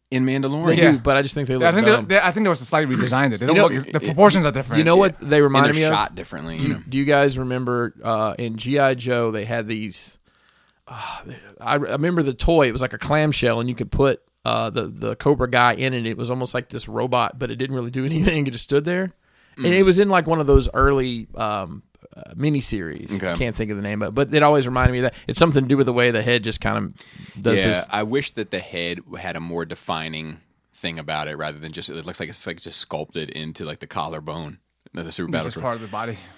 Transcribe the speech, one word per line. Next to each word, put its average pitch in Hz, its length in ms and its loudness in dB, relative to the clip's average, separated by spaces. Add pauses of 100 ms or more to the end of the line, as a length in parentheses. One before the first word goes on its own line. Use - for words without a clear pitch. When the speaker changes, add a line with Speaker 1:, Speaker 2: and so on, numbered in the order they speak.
Speaker 1:
in 127 160 2
Mandalorian. 135 420 0
Speaker 2:
They 160 140 6
Speaker 3:
Yeah. 160 120 10
Speaker 2:
do, 135 60 2
but 135 180 2
I 139 40 4
just 139 140 -4
think 143 140 -2
they 131 60 0
Speaker 3:
Yeah, 131 40 0
Speaker 2:
look 165 80 4
Speaker 3:
I 170 60 8
think 220 120 4
Speaker 2:
dumb. 214 220 4
Speaker 3:
they, 190 80 2
they, 202 60 6
I 180 100 2
think 214 140 -2
there 190 40 4
was 160 120 0
a 123 40 -8
slight 156 220 0
redesign 127 420 2
there. 110 80 -2
They 127 80 -4
Speaker 2:
You - 80 2
Speaker 3:
don't 180 40 6
Speaker 2:
know, 208 100 8
Speaker 3:
look, - 240 -2
the 156 60 -2
Speaker 2:
it, 151 60 0
Speaker 3:
proportions 190 420 4
are 143 80 2
different. 123 260 -2
Speaker 2:
you 160 60 4
know 165 100 6
Speaker 1:
Yeah. 185 60 8
Speaker 2:
what 190 180 2
they 147 220 4
remind 139 260 6
Speaker 1:
And 147 80 2
they're 156 60 2
Speaker 2:
me 156 40 4
of? 156 80 2
Speaker 1:
shot 104 220 -2
differently, 92 420 -10
Speaker 2:
Do 147 60 -4
Speaker 1:
you 123 60 -2
Speaker 2:
you, 113 60 -2
Speaker 1:
know. 104 120 -12
Speaker 2:
do 127 100 -4
you 139 80 0
guys 143 320 4
remember, 123 640 -4
uh, 110 380 -2
in 117 180 -6
G 127 220 -2
I 135 160 4
Joe 120 360 0
they 107 140 -4
had 117 220 -4
these? 107 500 -8 (720)
Uh, - 320 -14 (400)
I 120 160 -2
re-, 139 140 0
I 104 40 -2
remember 165 300 0
the 139 100 0
toy. 160 340 4
It 117 40 2
was 120 100 -4
like 127 120 -4
a - 40 -10
clamshell, 143 600 2
and 117 100 -2
you 120 60 -4
could 110 160 -6
put, 135 320 2 (220)
uh, 113 240 0
the, 107 180 -4
the 110 300 -6
Cobra 131 320 2
guy 120 240 4
in 131 200 -2
it. 120 140 -4
It 113 100 -6
was 120 140 -6
almost 127 220 -4
like 123 160 -6
this 120 180 -10
robot, 117 500 -2
but 123 140 -6
it 113 60 -8
didn't 135 180 -6
really 123 160 -6
do 131 140 -4
<laughs> - 0 -
anything. 156 420 0
It 131 40 -4
just 117 120 -10
stood 147 220 0
there, 180 280 -4 (440)
and 131 80 -4
Speaker 1:
Mm. 175 80 4
Speaker 2:
it 190 100 6
was 185 160 6
in, 202 80 4
like, 180 180 2
one 160 140 0
of 147 80 0
those 139 260 6
early, 131 600 0
um, 104 480 -6 (320)
uh, - 200 -18
miniseries. 113 840 -2
Speaker 1:
Okay. 92 140 -2
Speaker 2:
I 85 40 -2
can't 113 200 -2
think 110 140 -4
of 104 80 -6
the 98 60 -6
name 104 180 -4
of 104 80 -2
it, - 60 -6
but 131 180 0
it 151 80 4
always 147 240 6
reminded 127 280 2
me 123 60 -2
of 123 40 0
that. 123 100 0 (140)
It's - 100 -4
something 151 260 6
to 127 40 -2
do 135 100 4
with 135 80 4
the 123 80 0
way 123 160 4
the 113 140 0
head 117 200 0
just 110 180 -6
kind 107 160 -2
of - 680 -12
does 113 160 2
Speaker 1:
Yeah, 95 80 2
Speaker 2:
this. 90 240 0
Speaker 1:
I 104 120 -2
wish 131 320 -4
that 107 140 -6
the 98 100 -4
head 87 420 -6 (180)
had 87 160 -8
a 82 40 -8
more 85 260 -6
defining 80 760 -10 (340)
thing 82 240 -10
about 76 300 -6
it 76 100 -10
rather 76 220 -10
than 78 140 -14
just, 85 180 -10
it 78 160 -12
looks 87 120 -12
like 80 100 -10
it's, - 180 -10
like, 85 140 -12
just - 180 -14
sculpted 78 500 -10
into, 78 360 -12
like, 76 160 -12
the 73 60 -16
collarbone 78 720 -10 (380)
of 85 100 -10
the 80 60 -12
super 87 160 -8
Speaker 3:
It's - 60 -8
Speaker 1:
battle 80 140 -4
Speaker 3:
just 82 100 -10
Speaker 1:
droid. 80 40 -10
Speaker 3:
part 120 140 -6
of 113 60 -14
the 113 80 -16
body. 110 280 -8 (200)